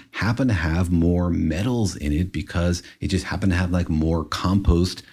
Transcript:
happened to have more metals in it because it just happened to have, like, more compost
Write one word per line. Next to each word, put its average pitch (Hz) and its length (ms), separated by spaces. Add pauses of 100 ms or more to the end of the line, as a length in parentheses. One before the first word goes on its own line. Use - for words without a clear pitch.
(120)
happened 120 380
to 101 60
have 82 360
more 87 380
metals 87 640
in 71 160
it 87 220
because 85 500 (160)
it - 80
just 95 180
happened 92 280
to 85 40
have, 90 140
like, 87 180
more 80 360
compost 90 880